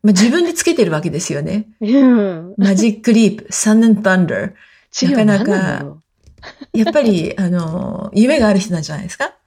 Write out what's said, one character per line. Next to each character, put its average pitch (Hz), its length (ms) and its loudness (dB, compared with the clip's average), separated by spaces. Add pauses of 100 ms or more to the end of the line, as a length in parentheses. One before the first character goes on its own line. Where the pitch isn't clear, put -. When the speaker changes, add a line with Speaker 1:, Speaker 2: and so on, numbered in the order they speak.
Speaker 1:
ま 214 60 4
あ、 202 40 4
自 208 160 4
分 339 160 0
で 330 80 -4
つ - 100 -6
け 339 100 0
て 254 100 0
る 170 80 0
わ 151 100 -2
け 170 80 -6
で 147 100 -6
す 175 140 -8
よ 143 80 -6
ね。 196 260 -6 (120)
Speaker 2:
う 254 260 2
ん。 196 520 0
Speaker 1:
マ 196 180 2
ジ 214 120 2
ッ 208 140 -4
ク 233 120 2
リ 214 180 4
ー - 140 -14
プ、 - 60 -18
サ 214 240 0
ン 226 80 4
ア 226 40 4
ン 208 140 4
ド 196 80 0
サ 185 60 2
ン 180 120 2
ダ - 80 -4
ー。 139 180 -6 (380)
Speaker 2:
次 269 220 -2
は 220 120 2
何 202 180 2
な - 0 -
ん - 20 -2
だ 202 80 0
ろ - 0 -
う。 196 80 0
Speaker 1:
な - 20 0
か 185 180 -2
な 143 100 -12
か、 156 100 -20 (720)
や 226 160 0
っ - 40 -6
ぱ 294 80 4
り、 196 360 0
あ 185 120 -2
の、 170 640 -6
夢 262 260 4
が 220 80 4
あ 208 60 4
る 196 60 2
人 185 140 -4
な 165 60 -4
ん - 40 -6
じ 160 80 -10
ゃ 151 40 -8
な - 60 -10
い - 40 -12
で 170 40 -12
す - 80 -16
か？ 285 180 -8 (120)